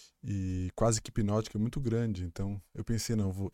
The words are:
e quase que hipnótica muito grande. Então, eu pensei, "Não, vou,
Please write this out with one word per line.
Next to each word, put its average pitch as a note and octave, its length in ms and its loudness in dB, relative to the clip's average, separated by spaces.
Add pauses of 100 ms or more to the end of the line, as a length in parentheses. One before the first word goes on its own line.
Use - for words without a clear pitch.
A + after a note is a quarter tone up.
(240)
e F#2 520 -2
quase A2+ 260 4
que - 80 -12
hipnótica G#2+ 500 2
muito A2+ 220 0
grande. A2+ 420 0
Então, G2 380 -4 (120)
eu A2 100 -6
pensei, A#2 320 0
"Não, G2 160 2
vou, F#2+ 220 -2